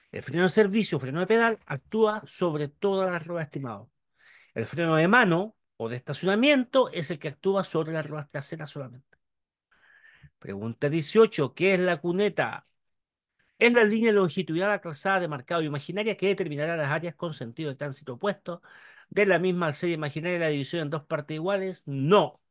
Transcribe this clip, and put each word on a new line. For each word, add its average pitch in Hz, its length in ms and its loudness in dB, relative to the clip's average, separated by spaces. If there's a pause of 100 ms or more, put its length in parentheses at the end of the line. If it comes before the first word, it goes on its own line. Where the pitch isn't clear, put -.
(120)
El - 120 -10
freno 160 200 0
de 185 60 4
servicio, 196 520 2
freno 135 180 -6
de 185 80 -2
pedal, 226 380 2
actúa 214 600 0
sobre 151 440 -4
todas 190 420 0
las 165 160 -6
ruedas, 170 200 -6
estimado. 113 440 -10 (640)
El 113 140 -4
freno 160 280 0
de 160 140 6
mano 208 480 4 (180)
o 113 140 -6
de 123 80 -6
estacionamiento 240 920 2
es 170 220 -6
el 170 80 -6
que 156 100 -8
actúa 196 360 -2
sobre 160 260 -4
las 156 140 -4
ruedas 151 260 -10
traseras 151 380 -10
solamente. 127 480 -14 (1200)
Pregunta 113 500 -6
dieciocho. 165 640 2
¿Qué 190 200 0
es 185 80 2
la 175 160 0
cuneta? 175 640 -2 (920)
¿Es 240 160 6
la 233 100 6
línea 220 300 4
longitudinal 185 560 2
de 208 60 2
la 196 60 -6
calzada 185 380 -2
de 175 80 -2
marcado 151 340 -4
imaginaria 175 540 -4
que 185 120 -2
determinará 165 500 -2
las 143 120 -2
áreas 160 260 -4
con 170 180 -8
sentido 139 360 -8
de 131 60 -8
tránsito 139 380 -10
opuesto 180 480 -6 (480)
de 202 160 2
la 175 140 6
misma 180 280 0
al 147 60 -2
ser 175 160 -4
imaginaria 160 500 -4
la 165 80 0
división 151 360 -2
en 147 60 -6
dos 147 140 -6
partes 156 320 -6
iguales? 190 500 -4
No, 151 640 2